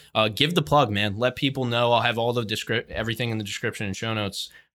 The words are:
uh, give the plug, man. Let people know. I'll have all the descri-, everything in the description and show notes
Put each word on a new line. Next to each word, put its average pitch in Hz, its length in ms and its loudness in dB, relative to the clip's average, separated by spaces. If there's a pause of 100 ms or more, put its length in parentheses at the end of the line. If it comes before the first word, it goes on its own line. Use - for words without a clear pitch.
(140)
uh, 110 140 4
give 147 260 0
the 170 80 4
plug, 143 280 4
man. 101 260 0
Let 123 180 0
people 135 300 -2
know. 120 280 2
I'll 113 100 6
have 120 160 0
all 117 140 2
the 120 120 0
descri-, 110 460 -4
everything 113 400 -4
in 110 80 -4
the 107 60 -6
description 107 420 -6
and 95 100 -4
show 113 180 -4
notes 101 360 -4 (240)